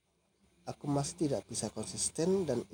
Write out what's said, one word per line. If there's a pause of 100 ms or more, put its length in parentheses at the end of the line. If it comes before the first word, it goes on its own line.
(680)
Aku
masih
tidak
bisa
konsisten
dan